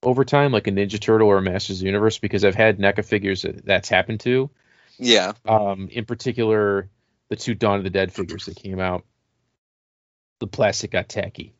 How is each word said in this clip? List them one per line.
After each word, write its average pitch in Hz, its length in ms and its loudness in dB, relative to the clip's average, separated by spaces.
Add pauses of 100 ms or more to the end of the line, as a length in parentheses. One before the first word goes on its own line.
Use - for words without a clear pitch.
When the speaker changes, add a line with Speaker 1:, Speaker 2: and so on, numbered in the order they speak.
Speaker 1:
over 127 200 2
time, 143 280 4
like 110 160 2
a 101 40 0
Ninja 101 280 -2
Turtle 110 280 4
or 98 100 6
a 95 40 2
Masters 92 360 -4
of 92 40 -8
the 95 60 -4
Universe, 104 320 0
because 104 260 0
I've 95 100 4
had 110 220 4
neca 101 260 2
figures 98 380 -2
that - 240 -8
that's 95 240 0
happened 107 320 0
to, 131 280 0 (480)
Speaker 2:
Yeah. 107 360 2 (120)
Speaker 1:
Um, 101 460 0
in 113 140 -8
particular, 107 840 -2 (400)
the 107 60 -6
two 113 200 -6
Dawn 101 240 0
of 95 40 -6
the 95 60 -4
Dead 95 240 -2
figures 87 320 -10
that - 100 -14
came 95 240 -10
out, 90 240 -4 (1400)
the 107 80 -8
plastic 101 440 -2
got 92 180 -4
tacky. - 500 -10